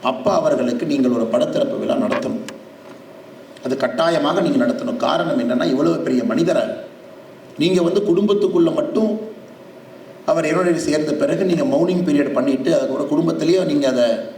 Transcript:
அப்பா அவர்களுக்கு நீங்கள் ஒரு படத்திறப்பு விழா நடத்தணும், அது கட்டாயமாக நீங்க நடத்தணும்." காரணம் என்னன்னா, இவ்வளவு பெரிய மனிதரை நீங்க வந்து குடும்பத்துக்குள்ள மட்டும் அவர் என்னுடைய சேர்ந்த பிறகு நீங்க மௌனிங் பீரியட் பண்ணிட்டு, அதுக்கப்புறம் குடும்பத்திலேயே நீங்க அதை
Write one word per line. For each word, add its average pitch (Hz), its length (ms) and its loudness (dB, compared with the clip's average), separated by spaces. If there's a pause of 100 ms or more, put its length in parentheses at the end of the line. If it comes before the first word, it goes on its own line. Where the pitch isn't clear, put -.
(100)
அப்பா 202 260 -2
அவர்களுக்கு 143 560 0
நீங்கள் 127 260 2
ஒரு 113 140 0
படத்திறப்பு - 480 0
விழா - 220 -2
நடத்தணும், 110 420 -2 (1200)
அது 127 140 -2
கட்டாயமாக 160 640 0
நீங்க 143 200 2
நடத்தணும்." 123 380 -2
காரணம் 151 440 0
என்னன்னா, 123 280 0
இவ்வளவு 156 340 0
பெரிய 127 200 0
மனிதரை 139 380 2 (960)
நீங்க 180 240 2
வந்து 185 280 2
குடும்பத்துக்குள்ள 175 640 2
மட்டும் - 380 0 (1160)
அவர் 156 220 0
என்னுடைய 175 360 2
சேர்ந்த 151 340 0
பிறகு 160 300 2
நீங்க 160 160 2
மௌனிங் 170 400 2
பீரியட் 143 320 2
பண்ணிட்டு, - 340 0
அதுக்கப்புறம் 139 400 0
குடும்பத்திலேயே 165 540 2
நீங்க 147 220 2
அதை 123 200 2 (300)